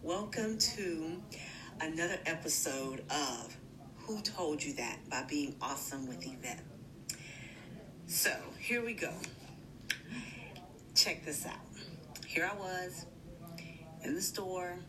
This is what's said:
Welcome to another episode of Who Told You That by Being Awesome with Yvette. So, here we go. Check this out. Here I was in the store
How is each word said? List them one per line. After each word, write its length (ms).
Welcome 540
to 640
another 460
episode 840
of 460
Who 200
Told 420
You 120
That 240
by 140
Being 400
Awesome 440
with 200
Yvette. 340
So, 300
here 260
we 80
go. 220
Check 300
this 220
out. 80
Here 260
I 20
was 520
in 120
the 60
store 580